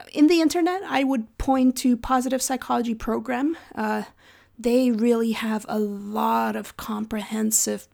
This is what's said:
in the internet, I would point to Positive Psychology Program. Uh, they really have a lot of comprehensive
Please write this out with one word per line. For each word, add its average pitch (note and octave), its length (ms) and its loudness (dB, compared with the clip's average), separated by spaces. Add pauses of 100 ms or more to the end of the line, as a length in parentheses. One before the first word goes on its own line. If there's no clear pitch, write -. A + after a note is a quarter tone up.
(140)
in D4+ 140 6
the E4+ 140 6
internet, F4 420 2
I C#4 200 0
would C4 340 -2
point C4 400 4
to B3 200 2
Positive C4 440 0
Psychology A#3+ 540 -2
Program. A#3 640 -4 (180)
Uh, G#3+ 280 -4 (540)
they B3 340 2
really A3+ 400 2
have A3 360 -4
a G#3+ 120 -4
lot G#3+ 760 -2
of G#3 220 -12
comprehensive G#3+ 1160 -4